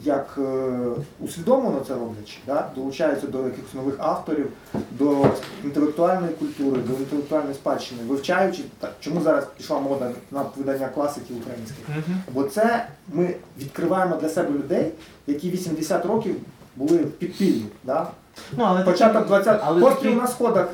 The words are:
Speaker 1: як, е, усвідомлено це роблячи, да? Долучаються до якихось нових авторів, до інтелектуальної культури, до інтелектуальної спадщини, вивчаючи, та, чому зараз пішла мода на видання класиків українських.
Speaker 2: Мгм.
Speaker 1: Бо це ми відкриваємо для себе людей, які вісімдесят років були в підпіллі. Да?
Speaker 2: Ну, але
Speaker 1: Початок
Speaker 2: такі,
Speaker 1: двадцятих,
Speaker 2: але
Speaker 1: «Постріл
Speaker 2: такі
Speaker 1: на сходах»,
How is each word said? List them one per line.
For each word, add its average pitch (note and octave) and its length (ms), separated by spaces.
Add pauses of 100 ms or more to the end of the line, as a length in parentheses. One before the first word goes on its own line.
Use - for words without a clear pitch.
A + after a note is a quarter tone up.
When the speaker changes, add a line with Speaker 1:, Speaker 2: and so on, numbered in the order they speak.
Speaker 1:
як, C#3 340
е, C3 360 (460)
усвідомлено F3+ 680
це C3+ 60
роблячи, A2 520
да? C#3+ 280
Долучаються C3+ 520
до B2+ 120
якихось B2+ 360
нових C3+ 240
авторів, D#3 480 (440)
до C#3 360 (380)
інтелектуальної E3 680
культури, C#3 560
до B2+ 60
інтелектуальної C#3+ 600
спадщини, C3 540
вивчаючи, C#3 540 (180)
та, - 100 (100)
чому D#3+ 200
зараз D3+ 260 (100)
пішла C#3+ 240
мода C3+ 300 (200)
на C3+ 140 (120)
видання C3+ 320
класиків C3+ 480
українських. A#2 420 (100)
Speaker 2:
Мгм. D#3 300 (140)
Speaker 1:
Бо C3 120
це A#3 420 (260)
ми F3 220 (240)
відкриваємо E3+ 580
для D3+ 120
себе D3+ 220
людей, C#3+ 420 (340)
які D3 240
вісімдесят D#3+ 560
років A3 300 (400)
були D3 220
в D3+ 120
підпіллі. D3 540 (200)
Да? D3+ 220 (500)
Speaker 2:
Ну, A#3+ 100
але F#3 180
Speaker 1:
Початок G#3+ 300
Speaker 2:
такі, A3 140
Speaker 1:
двадцятих, G3 360
Speaker 2:
але E3 160
Speaker 1:
«Постріл B3 300
Speaker 2:
такі A#3 120
Speaker 1:
на B3+ 60
сходах», A3 460